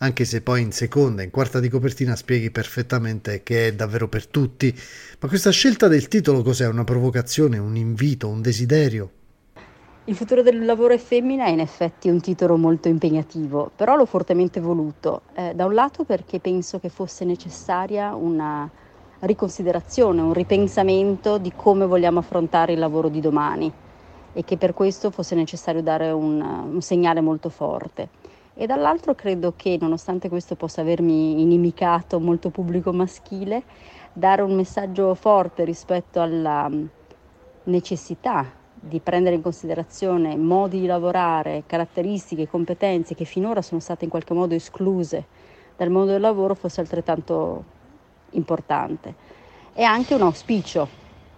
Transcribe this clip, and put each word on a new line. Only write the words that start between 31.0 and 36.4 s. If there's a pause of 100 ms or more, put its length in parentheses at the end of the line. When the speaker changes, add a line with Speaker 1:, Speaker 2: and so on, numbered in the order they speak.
Speaker 2:
inimicato
molto
pubblico
maschile, (500)
dare
un
messaggio
forte
rispetto
alla,